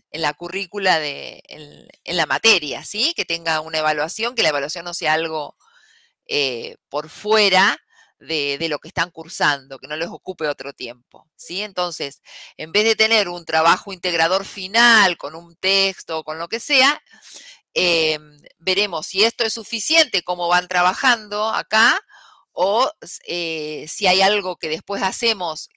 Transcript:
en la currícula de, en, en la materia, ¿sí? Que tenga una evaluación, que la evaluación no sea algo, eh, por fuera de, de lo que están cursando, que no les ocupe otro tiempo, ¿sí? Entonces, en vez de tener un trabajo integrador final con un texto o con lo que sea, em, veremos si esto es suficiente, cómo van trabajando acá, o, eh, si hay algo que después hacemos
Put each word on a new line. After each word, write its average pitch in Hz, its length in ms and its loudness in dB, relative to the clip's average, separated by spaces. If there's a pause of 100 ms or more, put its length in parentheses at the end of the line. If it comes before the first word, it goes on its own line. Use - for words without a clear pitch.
(100)
en 165 120 -6
la 151 120 0
currícula 185 640 -2
de, 143 480 -8
en, 147 400 -20 (180)
en 175 120 -4
la 160 100 2
materia, 151 580 2
¿sí? 254 300 -4
Que 196 100 -4
tenga 165 360 -2
una 160 180 -4
evaluación, 156 560 0
que 233 80 -2
la 170 60 4
evaluación 147 360 -2
no 175 80 -8
sea 156 220 0
algo, 160 420 -4 (720)
eh, 131 500 -4 (120)
por 151 200 -6
fuera 208 680 4 (400)
de, 143 400 -4
de 160 100 -2
lo 151 120 -2
que - 80 -16
están 175 240 -4
cursando, 143 680 -2
que - 100 -18
no 151 80 -6
les 165 120 -4
ocupe 165 400 -6
otro 139 240 -6
tiempo, - 640 -16
¿sí? 180 260 -10
Entonces, 180 600 -6 (340)
en 160 160 -12
vez 208 120 4
de 220 120 4
tener 220 320 4
un 175 160 -8
trabajo 165 480 2
integrador 175 520 0
final 202 720 4
con 156 200 -10
un 170 200 -18
texto 190 600 0
o 160 60 -6
con 156 160 -8
lo 170 80 -6
que 233 100 -6
sea, 277 420 2 (760)
em, 156 640 0 (200)
veremos 185 480 -2
si 190 180 0
esto 226 200 0
es 220 80 -2
suficiente, 233 680 -2
cómo 175 260 -4
van 180 200 4
trabajando 208 800 0
acá, 220 520 2 (580)
o, 202 320 4 (360)
eh, 156 600 -6
si 196 200 -2
hay 185 160 4
algo 190 340 2
que 160 140 -6
después - 320 -4
hacemos 190 760 -2